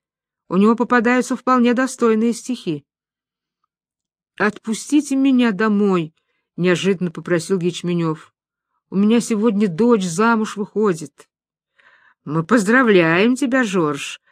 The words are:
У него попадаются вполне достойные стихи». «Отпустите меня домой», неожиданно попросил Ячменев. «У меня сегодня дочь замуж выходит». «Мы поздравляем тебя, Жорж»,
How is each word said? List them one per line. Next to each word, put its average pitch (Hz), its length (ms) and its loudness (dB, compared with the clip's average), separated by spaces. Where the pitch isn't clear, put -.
У 175 80 -4
него 220 200 4
попадаются 247 600 0
вполне 247 380 2
достойные 233 600 0
стихи». 175 500 -8
«Отпустите 226 800 -2
меня 254 360 2
домой», 196 600 0
неожиданно 175 540 0
попросил 175 480 -4
Ячменев. 170 760 -4
«У 185 60 -8
меня 214 240 2
сегодня 214 480 0
дочь 208 360 2
замуж 214 520 -2
выходит». 196 720 -6
«Мы 156 200 -4
поздравляем 214 920 4
тебя, 262 280 0
Жорж», 165 560 -4